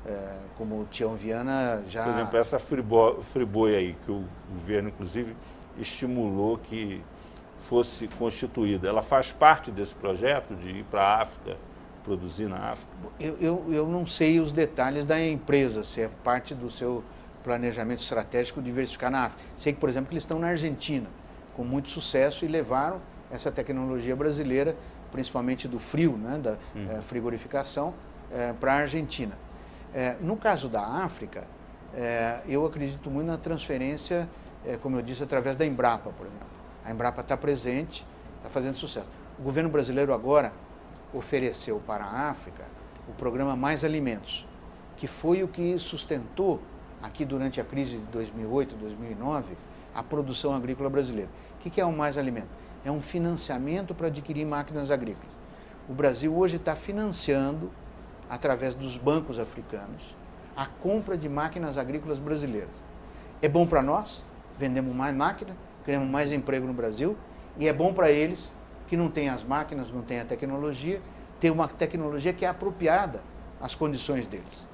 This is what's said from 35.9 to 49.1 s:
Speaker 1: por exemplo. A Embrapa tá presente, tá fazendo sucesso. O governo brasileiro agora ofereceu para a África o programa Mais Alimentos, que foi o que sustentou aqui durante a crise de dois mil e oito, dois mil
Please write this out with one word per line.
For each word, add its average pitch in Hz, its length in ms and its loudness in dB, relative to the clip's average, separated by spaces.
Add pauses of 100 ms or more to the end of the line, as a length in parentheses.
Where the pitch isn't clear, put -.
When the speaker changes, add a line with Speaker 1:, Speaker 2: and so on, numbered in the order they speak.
Speaker 1:
por 92 140 -12
exemplo. - 220 -12 (380)
A 113 60 -6
Embrapa 120 320 0
tá 135 120 2
presente, 131 720 0 (340)
tá - 80 -12
fazendo 135 260 -2
sucesso. - 340 -8 (280)
O 139 60 -10
governo 143 260 2
brasileiro 139 440 4
agora 127 400 6 (600)
ofereceu 123 720 0
para 104 200 -4
a 123 240 -2
África - 340 -10 (420)
o - 60 -14
programa 131 420 0
Mais 135 300 0
Alimentos, 143 640 0 (480)
que - 120 -8
foi 180 360 2
o 185 60 0
que 175 280 0
sustentou 160 840 -2 (420)
aqui 110 220 -4
durante 131 340 -2
a 113 60 0
crise 131 320 -2
de 107 80 -8
dois 110 280 -4
mil 110 160 -4
e 117 40 0
oito, 131 240 0
dois 107 200 -8
mil 113 140 -8